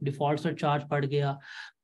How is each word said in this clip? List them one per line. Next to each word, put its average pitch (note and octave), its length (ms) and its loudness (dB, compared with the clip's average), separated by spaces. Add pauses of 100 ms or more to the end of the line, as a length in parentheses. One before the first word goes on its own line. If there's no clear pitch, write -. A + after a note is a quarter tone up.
डिफॉल्ट C#3+ 360 2
सरचार्ज D3 500 0
पड़ C#3+ 160 2
गया, C#3 340 0 (440)